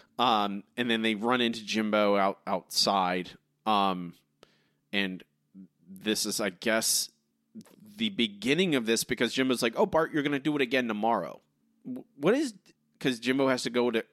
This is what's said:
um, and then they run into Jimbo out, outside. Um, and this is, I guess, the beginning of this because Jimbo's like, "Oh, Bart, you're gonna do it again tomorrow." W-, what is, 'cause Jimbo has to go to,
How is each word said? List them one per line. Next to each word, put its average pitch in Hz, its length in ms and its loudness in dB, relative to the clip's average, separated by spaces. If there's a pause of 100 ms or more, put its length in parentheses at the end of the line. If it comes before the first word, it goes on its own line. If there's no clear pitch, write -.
(180)
um, 104 460 0 (140)
and 123 120 -2
then 113 120 2
they 110 140 2
run 117 260 2
into 117 240 -2
Jimbo 104 500 2
out, 98 320 0
outside. 92 840 0 (340)
Um, 95 480 0 (800)
and 95 280 -4 (680)
this 98 360 -2
is, 101 140 -4
I 104 120 -2
guess, - 580 0 (880)
the 110 120 0
beginning 117 640 0
of 120 100 0
this 113 180 2
because 120 300 -2
Jimbo's 131 300 0
like, 117 120 0
"Oh, 202 120 2
Bart, 160 260 0
you're 151 100 0
gonna 147 160 -2
do 147 160 -2
it 143 60 0
again 127 260 0
tomorrow." 104 540 -2 (420)
W-, 127 220 -12 (100)
what 165 200 2
is, 269 180 -2 (460)
'cause 127 200 -2
Jimbo 131 280 2
has 127 160 0
to 120 80 -4
go 120 180 2
to, 113 240 -2